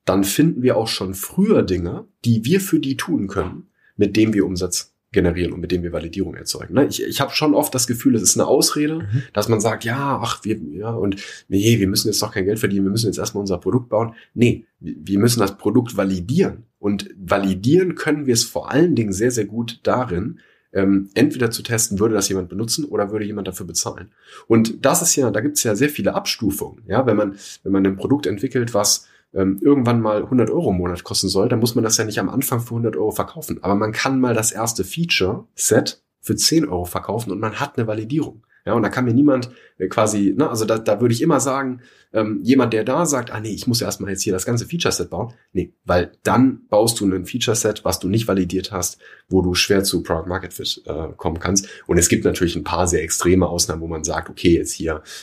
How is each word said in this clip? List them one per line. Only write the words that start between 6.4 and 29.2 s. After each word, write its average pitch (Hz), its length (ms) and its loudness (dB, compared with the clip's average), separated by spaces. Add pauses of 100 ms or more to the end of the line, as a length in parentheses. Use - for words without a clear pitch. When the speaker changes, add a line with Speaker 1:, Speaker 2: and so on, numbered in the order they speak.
Speaker 1:
Ne? 143 140 4
Ich, - 140 -6
ich - 180 -4
habe 139 120 -2
schon 151 220 2
oft 147 200 2
das 127 120 0
Gefühl, 120 300 2
es 104 60 0
ist - 140 4
eine 78 120 2
Ausrede, 151 500 2
Speaker 2:
Mhm. 120 240 -2 (100)
Speaker 1:
dass 104 160 0
man 110 120 2
sagt, 110 240 -2
"Ja, 131 360 -2
ach, - 240 -6
wir, 107 140 -2 (140)
ja, 101 180 -6
und 98 320 -2 (260)
nee, 104 300 4
wir 98 80 2
müssen 104 220 0
jetzt - 120 0
doch 104 120 -4
kein 95 120 -2
Geld 107 140 0
verdienen, 98 260 0
wir 95 60 2
müssen 117 160 0
jetzt 90 120 -2
erstmal 90 220 -4
unser 95 180 -2
Produkt 117 300 -2
bauen." 113 260 0 (200)
Nee, 113 320 2 (140)
wir, 82 180 -10
wir 95 220 0
müssen 117 200 4
das 95 160 0
Produkt 117 400 0
validieren. 98 680 0 (160)
Und 104 360 -2
validieren 98 800 2
können 151 320 -2
wir 123 80 4
es 110 100 2
vor - 280 -8
allen 151 240 4
Dingen 104 160 0
sehr, 110 180 0
sehr 110 160 -2
gut 113 380 -8
darin, 107 560 -2 (320)
ähm, 98 420 2
entweder 120 380 2
zu - 100 -8
testen, 107 380 -2
würde 110 140 2
das 98 140 0
jemand 92 200 -2
benutzen 113 360 -4
oder 101 280 -4
würde 107 120 -4
jemand 101 220 -8
dafür 95 200 -10
bezahlen. - 440 -6 (380)
Und 113 360 2
das 151 160 4
ist - 140 2
ja, 127 160 2
da 107 100 -2
gibt's - 220 -2
ja 107 140 0
sehr 139 120 2
viele - 260 -2
Abstufungen. - 760 -4
Ja, 127 180 0
wenn 107 100 4
man, 101 200 0 (260)
wenn 95 100 -2
man 98 140 4
ein 95 100 2
Produkt 139 300 0
entwickelt, 120 480 -2
was, - 320 0 (280)